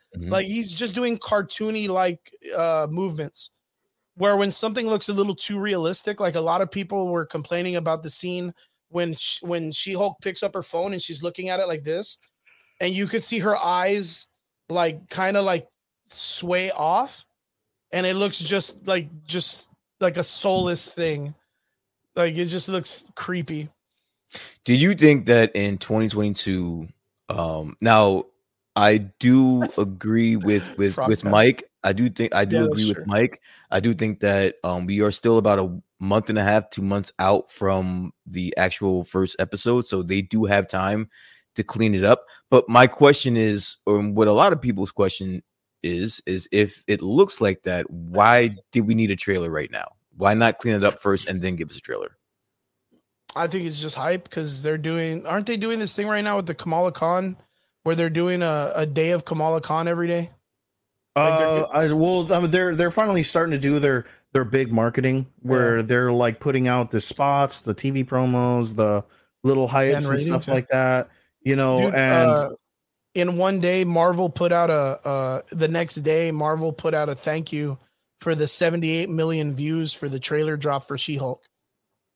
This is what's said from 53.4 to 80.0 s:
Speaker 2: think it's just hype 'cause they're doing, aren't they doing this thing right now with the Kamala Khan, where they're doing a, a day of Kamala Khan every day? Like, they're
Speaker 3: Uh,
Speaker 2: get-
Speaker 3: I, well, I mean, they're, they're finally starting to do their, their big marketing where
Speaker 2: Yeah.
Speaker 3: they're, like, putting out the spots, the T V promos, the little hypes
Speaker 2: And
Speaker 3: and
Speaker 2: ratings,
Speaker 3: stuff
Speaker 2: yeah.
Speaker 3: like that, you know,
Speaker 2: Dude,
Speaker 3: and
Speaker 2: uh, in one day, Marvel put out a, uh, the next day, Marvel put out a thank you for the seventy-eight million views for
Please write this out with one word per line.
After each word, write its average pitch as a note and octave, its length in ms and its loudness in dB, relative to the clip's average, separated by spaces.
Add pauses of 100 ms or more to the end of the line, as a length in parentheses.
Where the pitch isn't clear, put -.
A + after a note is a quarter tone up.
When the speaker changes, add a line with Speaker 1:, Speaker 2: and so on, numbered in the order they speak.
Speaker 2:
think F3 180 -4
it's D3+ 160 -8
just D3+ 160 -8
hype E3+ 320 -4
'cause C#3+ 340 -8
they're D#3 140 -2
doing, D#3+ 500 -4
aren't G3 200 -2
they A#3 100 -4
doing A3+ 220 -4
this G#3+ 160 -6
thing G#3 140 -6
right G#3 160 -2
now G#3 120 -2
with F#3+ 100 -4
the D#3+ 80 -6
Kamala E3+ 380 -2
Khan, F#3 460 -2 (460)
where E3 100 0
they're E3 160 0
doing F3 320 0
a, D3+ 320 0
a D#3 100 -2
day D#3+ 280 0
of E3+ 120 0
Kamala D#3+ 380 -2
Khan E3 260 -2
every E3+ 200 -2
day? E3+ 220 -2 (840)
Like, D#3 220 4
they're D#3+ 80 2
Speaker 3:
Uh, D#3 160 2
Speaker 2:
get- D3+ 120 -4
Speaker 3:
I, D#3 180 2
well, E3+ 400 2
I F3 80 4
mean, E3+ 120 0
they're, F3+ 240 2
they're E3+ 140 2
finally G3+ 340 2
starting E3 260 0
to C#3+ 80 0
do C#3 220 2
their, C3+ 240 2 (280)
their C3 120 2
big A#2+ 280 0
marketing C3 540 2 (140)
where A#2+ 380 2
Speaker 2:
Yeah. A2+ 60 2
Speaker 3:
they're, B2 280 2
like, A#2+ 260 2
putting C3 300 0
out B2 240 0
the A2 80 0
spots, C#3 600 0
the G#2+ 140 -4
T C3+ 160 -4
V C3+ 140 0
promos, B2 720 0
the G#2 280 2 (380)
little C3 260 2
hypes C3+ 280 2
Speaker 2:
And - 0 -
Speaker 3:
and D3 100 -2
Speaker 2:
ratings, C#3 200 -2
Speaker 3:
stuff E3+ 200 -2
Speaker 2:
yeah. C#3 80 -2
Speaker 3:
like B2+ 140 -2
that, C3 400 0 (340)
you C3+ 140 0
know, C3 240 2
Speaker 2:
Dude, F#3+ 140 2
Speaker 3:
and C3 360 4
Speaker 2:
uh, D3 200 0 (640)
in F3 240 0
one F#3+ 200 2
day, F3+ 260 2
Marvel F3 460 2
put F3 220 0
out E3+ 180 2
a, C#3 380 0
uh, C3+ 420 -2
the D#3+ 180 -2
next E3 280 -4
day, D#3 340 0
Marvel D#3 420 -2
put D#3+ 220 -4
out D3+ 140 0
a C#3+ 80 -4
thank D#3 360 -6
you D3 240 -4 (440)
for E3 160 -2
the D3+ 100 -2
seventy-eight E3 600 -2
million D#3+ 460 -2
views D#3 380 -4
for - 160 -8